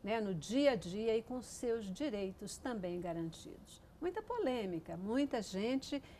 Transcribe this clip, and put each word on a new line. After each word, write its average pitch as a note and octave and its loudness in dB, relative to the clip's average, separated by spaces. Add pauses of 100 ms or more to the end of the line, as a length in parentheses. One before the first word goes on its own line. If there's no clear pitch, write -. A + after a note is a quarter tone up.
né, A3 2
no G3 2
dia C4 6
a B3 4
dia G#3 2
e A3+ 2
com B3+ -6
seus A#3 -2
direitos G3 -2
também F3+ -2
garantidos. - -6 (180)
Muita F#4 -2
polêmica, A#3+ 0
muita A#3 0
gente B3 0 (180)